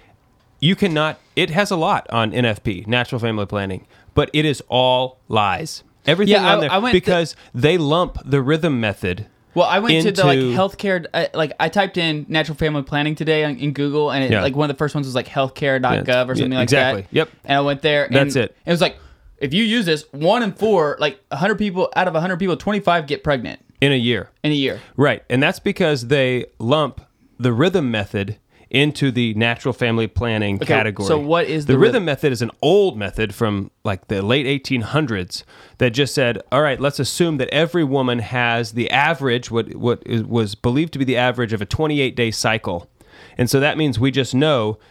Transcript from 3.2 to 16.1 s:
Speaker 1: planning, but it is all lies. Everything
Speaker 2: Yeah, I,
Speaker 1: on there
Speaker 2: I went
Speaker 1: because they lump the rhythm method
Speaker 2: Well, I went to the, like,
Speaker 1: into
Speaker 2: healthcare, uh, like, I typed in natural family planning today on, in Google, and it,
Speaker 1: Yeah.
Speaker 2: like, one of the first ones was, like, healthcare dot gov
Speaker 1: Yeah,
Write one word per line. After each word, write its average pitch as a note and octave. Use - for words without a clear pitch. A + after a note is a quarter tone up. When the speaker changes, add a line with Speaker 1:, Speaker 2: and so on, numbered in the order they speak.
Speaker 1:
planning, G2
but D3
it D3+
is D3
all B2+
lies. G#2
Everything G3
Speaker 2:
Yeah, F#3+
I, G3+
Speaker 1:
on G#3
there C#3+
Speaker 2:
I F#3+
went A#3+
Speaker 1:
because F3
they C#3+
lump D#3
the C#3
rhythm D3
method G2
Speaker 2:
Well, E3+
I F3+
went D#3+
to -
the, F#3+
like, C3+
Speaker 1:
into B2
Speaker 2:
healthcare, F#3+
uh, C3+
like, D#3
I D#3+
typed F#3+
in D3+
natural D#3
family D3+
planning D3
today D#3
on, D3
in D3
Google, C#3+
and C3+
it, B2
Speaker 1:
Yeah. G#2
Speaker 2:
like, C3+
one D3
of C3+
the -
first D3
ones C#3+
was, B2+
like, B2
healthcare C3+
dot A#2+
gov -
Speaker 1:
Yeah, B2+